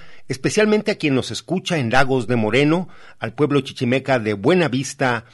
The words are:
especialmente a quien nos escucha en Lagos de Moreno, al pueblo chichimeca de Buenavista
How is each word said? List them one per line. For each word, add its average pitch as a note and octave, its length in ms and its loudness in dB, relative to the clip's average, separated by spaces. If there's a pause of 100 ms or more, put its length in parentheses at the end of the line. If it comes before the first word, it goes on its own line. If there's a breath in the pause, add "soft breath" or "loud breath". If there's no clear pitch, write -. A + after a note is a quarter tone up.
(300 soft breath)
especialmente G#3+ 640 2
a G3 40 -4
quien D3 180 0
nos B2 160 0
escucha E3+ 480 -4
en B2 140 -2
Lagos C3 360 2
de A#2+ 100 0
Moreno, C#3+ 500 2 (320 loud breath)
al A2+ 140 -8
pueblo C#3+ 260 0
chichimeca C3 600 0
de G#2+ 140 -2
Buenavista B2+ 1000 0